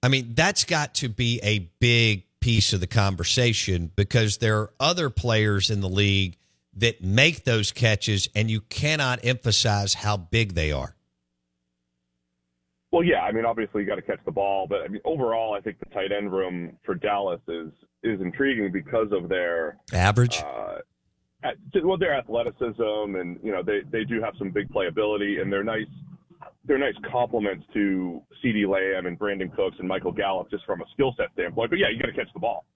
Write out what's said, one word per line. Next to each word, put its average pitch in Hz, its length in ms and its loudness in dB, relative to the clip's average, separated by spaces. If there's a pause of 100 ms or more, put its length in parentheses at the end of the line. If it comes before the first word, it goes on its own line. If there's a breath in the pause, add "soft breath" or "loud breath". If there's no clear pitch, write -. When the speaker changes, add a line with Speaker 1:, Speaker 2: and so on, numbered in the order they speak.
Speaker 1:
I 123 60 4
mean, 127 260 2
that's 175 300 4
got 151 320 0
to 131 140 -2
be 117 340 0
a 104 260 2 (100)
big 117 440 6 (180)
piece 113 320 4
of 98 60 2
the 85 80 -2
conversation 98 1080 2
because 107 420 2
there 107 220 2
are 107 200 -6
other 160 300 2
players 107 600 2
in 101 120 0
the 95 80 -2
league 95 480 2 (380)
that 113 260 0
make 127 420 4
those 113 280 2
catches, 107 640 0
and 110 160 0
you 110 100 -2
cannot 147 600 -2
emphasize 110 720 0
how 104 220 -2
big 98 360 0
they 78 180 0
are. 67 240 -4 (2000)
Speaker 2:
Well, 170 120 6
yeah, 156 200 4
I 104 100 -2
mean, 113 100 0
obviously 113 380 0
you 98 60 -2
gotta 98 140 -4
catch 95 220 -6
the 92 80 -4
ball, 98 360 0
but, 95 140 -2
I - 60 -8
mean, 98 160 -8
overall, 113 500 0
I 101 60 -4
think 95 200 -8
the - 80 -12
tight 98 240 -4
end 101 200 -2
room 90 540 -4
for 95 100 -2
Dallas 101 540 -2
is, 82 200 -8 (340)
is 104 180 -2
intriguing 107 500 -2
because 104 400 -2
of 90 160 -2
their 85 500 -2 (140)
Speaker 1:
Average? 104 500 4
Speaker 2:
uh, 57 360 -8 (680)
at-, 127 140 -4 (260)
well, 185 140 2
their 165 200 0
athleticism, 113 1000 -2
and, 87 280 -6
you 110 80 -4
know, 90 120 -2
they, 104 180 0 (100)
they 110 140 -2
do 113 160 -2
have 110 160 -4
some 98 140 -6
big 98 200 -2
playability, 101 720 0
and 98 100 -2
they're 98 120 0
nice, 110 240 -4 (760)
they're 139 140 2
nice 135 180 0 (160)
complements 113 600 -2
to 92 480 0 (200)
CeeDee 107 260 2
Lamb 95 400 0
and 87 120 -6
Brandon 98 300 -4
Cooks 95 300 -2
and 92 80 -6
Michael 92 260 -2
Gallup 98 360 -2
just - 160 -8
from 90 160 -4
a 82 120 -10
skill 135 240 2
set 92 160 -2
standpoint. 113 380 -4
But, 175 80 -2
yeah, 185 100 2
you 117 100 -6
gotta 120 140 -4
catch 117 200 -6
the - 60 -14
ball 95 260 -4 (100)